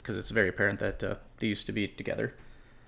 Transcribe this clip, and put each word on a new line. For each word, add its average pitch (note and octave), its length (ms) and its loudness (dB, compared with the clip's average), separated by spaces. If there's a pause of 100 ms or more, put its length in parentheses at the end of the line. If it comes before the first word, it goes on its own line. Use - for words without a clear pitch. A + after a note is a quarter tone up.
'cause G2+ 140 -4
it's G2 140 -6
very G#2+ 180 6
apparent G2+ 300 2
that, - 240 -2
uh, G2+ 120 0 (220)
they A2+ 100 0
used G2+ 200 0
to G#2 40 -2
be G#2 160 0
together. - 480 -2 (520)